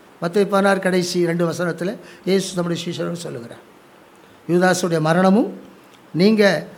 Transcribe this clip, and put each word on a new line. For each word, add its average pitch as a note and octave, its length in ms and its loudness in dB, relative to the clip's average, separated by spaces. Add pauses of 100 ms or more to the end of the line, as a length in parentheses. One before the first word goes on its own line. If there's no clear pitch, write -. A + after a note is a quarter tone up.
(220)
மத்தேயு F3+ 260 0
பதினாறு G3 320 2
கடைசி F3+ 460 0
ரெண்டு E3+ 260 0
வசனத்துல F3 440 -4 (300)
இயேசு F#3 300 0
நம்முடைய E3+ 320 -4
சீஷரோடு E3+ 240 -6
சொல்லுகிறார். C#3 560 -14 (800)
யூதாசுடைய F3 520 2
மரணமும், F#3+ 540 2 (600)
"நீங்க G3 520 2 (120)